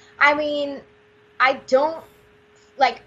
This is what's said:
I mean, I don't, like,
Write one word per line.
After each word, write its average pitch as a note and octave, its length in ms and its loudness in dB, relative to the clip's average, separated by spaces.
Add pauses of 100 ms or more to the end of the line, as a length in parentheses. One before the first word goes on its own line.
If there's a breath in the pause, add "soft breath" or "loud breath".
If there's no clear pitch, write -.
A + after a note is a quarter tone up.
(200 soft breath)
I D4 140 4
mean, D4 480 -4 (580)
I C4+ 140 2 (140)
don't, D4 360 0 (720)
like, B3+ 320 -2